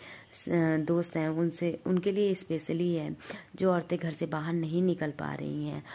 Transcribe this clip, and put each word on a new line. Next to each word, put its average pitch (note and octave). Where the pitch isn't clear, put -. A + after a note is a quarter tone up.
स-, -
अ, D#3+
दोस्त E3+
हैं D#3
उनसे, E3+
उनके F#3
लिए G3
स्पेशली E3+
है D3+
जो F#3
औरतें F3
घर E3
से D#3+
बाहर D#3
नहीं E3
निकल E3+
पा D3
रही D3
हैं D3